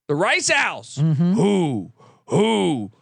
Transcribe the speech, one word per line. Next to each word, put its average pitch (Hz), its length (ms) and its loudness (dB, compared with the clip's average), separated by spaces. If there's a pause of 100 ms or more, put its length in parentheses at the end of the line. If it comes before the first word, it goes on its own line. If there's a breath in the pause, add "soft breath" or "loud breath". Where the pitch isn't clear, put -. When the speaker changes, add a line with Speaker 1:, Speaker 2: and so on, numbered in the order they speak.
Speaker 1:
The 147 60 0
Rice 233 360 0
Owls, 208 460 -2
Speaker 2:
Mm-hmm. 160 380 2
Speaker 1:
who, 165 580 0 (340 soft breath)
who, 170 640 0 (100)